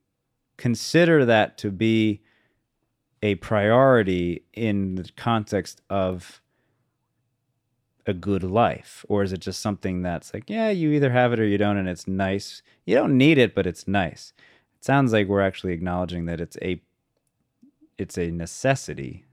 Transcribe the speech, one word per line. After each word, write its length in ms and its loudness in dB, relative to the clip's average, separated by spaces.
consider 680 2
that 340 2
to 120 -4
be 500 0
a 120 0
priority 1080 2
in 420 -2
the 200 -10
context 720 -4
of 520 -4
a 60 -2
good 300 -2
life? 640 -2
Or 160 0
is 80 -2
it 80 -6
just 220 -10
something 400 -2
that's 320 -6
like, 160 -12
yeah, 200 -2
you 220 0
either 200 2
have 220 4
it 60 -2
or 60 2
you 120 2
don't, 200 2
and 100 -2
it's 200 -8
nice. 540 -4
You 100 0
don't 220 2
need 200 6
it, 160 4
but 140 0
it's 200 -8
nice. 460 -4
It 60 -20
sounds 280 2
like 140 2
we're 140 2
actually 320 -2
acknowledging 520 -4
that 160 -6
it's 220 -12
a, 180 -4
it's 200 -8
a 140 -2
necessity. 1000 -6